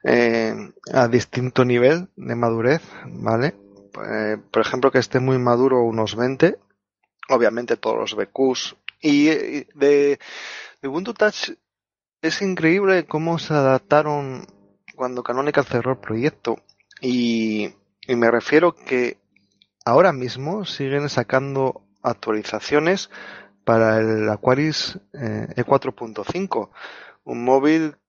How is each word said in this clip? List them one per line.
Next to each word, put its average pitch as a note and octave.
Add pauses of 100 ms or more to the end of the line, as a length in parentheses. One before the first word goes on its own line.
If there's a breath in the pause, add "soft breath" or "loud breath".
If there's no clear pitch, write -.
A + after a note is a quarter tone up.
eh, A#2 (400)
a B2
distinto B2
nivel B2+
de B2+
madurez, A#2 (240 loud breath)
¿vale? A2+ (640)
Eh, G#2+ (120)
por A#2
ejemplo, C3
que C3
esté B2+
muy C3
maduro, B2
unos A2
veinte, C3 (720)
obviamente A#2
todos A2+
los G#2+
B G2+
Qs, - (240)
y, D3
y C#3+
de, C#3+ (640 loud breath)
de C#3
Ubuntu F#3
Touch - (720)
es D#3+
increíble F#3
cómo E3
se -
adaptaron C#3+ (500)
cuando B2+
Canonical C3+
cerró B2
el C3
proyecto, A#2 (420)
y, A2+ (340)
y B2+
me A#2
refiero D#3
que B2 (680)
ahora D#3
mismo C3+
siguen C#3+
sacando C3+ (220)
actualizaciones A#2+ (520 loud breath)
para A2+
el A2
Aquaris, C3 (140)
eh, A2 (100)
E B2
cuatro C3+
punto A2
cinco, E3 (520 loud breath)
un A#2+
móvil D3 (140)